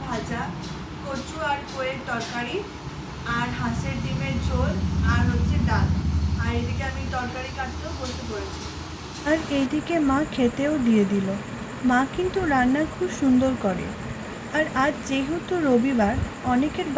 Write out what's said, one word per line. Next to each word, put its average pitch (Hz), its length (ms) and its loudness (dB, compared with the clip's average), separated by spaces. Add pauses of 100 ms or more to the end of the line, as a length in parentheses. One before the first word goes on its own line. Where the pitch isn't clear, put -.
ভাজা, 233 360 -4 (600)
কচু 269 320 -8 (140)
আর 277 100 -2 (120)
কইয়ের 262 280 -4 (100)
তরকারি, 233 460 -4 (800)
আর 240 120 0 (100)
হাঁসের 247 460 -2
ডিমের - 320 -2 (100)
ঝোল, - 260 4 (400)
আর - 180 6
হচ্ছে - 260 6 (120)
ডাল। - 200 6 (540)
আর 233 80 0 (100)
এদিকে 269 300 0
আমি - 120 -4 (120)
তরকারি 254 440 -4
কাটতেও 262 420 -4
বসে 247 300 -4
পড়েছি। 202 320 -6 (680)
আর 320 80 4 (200)
এইদিকে 294 360 0 (140)
মা 269 100 4 (160)
খেতেও 269 400 2 (120)
দিয়ে 214 260 6
দিল। 196 160 0 (640)
মা 247 100 4 (160)
কিন্তু 370 220 -2 (140)
রান্না 262 300 4 (120)
খুব 359 140 -2 (120)
সুন্দর 262 340 4 (100)
করে। 175 220 -2 (680)
আর 311 80 2 (200)
আজ 285 100 2 (160)
যেহেতু 294 440 -2 (140)
রবিবার, 240 460 4 (380)
অনেকের 302 460 0